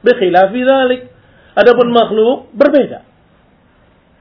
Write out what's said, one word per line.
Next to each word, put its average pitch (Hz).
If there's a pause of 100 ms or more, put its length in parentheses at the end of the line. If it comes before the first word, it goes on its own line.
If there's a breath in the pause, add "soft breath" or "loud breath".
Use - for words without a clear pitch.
bi 240
khilafi 190
dzalik. 254 (400 soft breath)
Adapun 240
makhluk 226
berbeda. 247 (1160)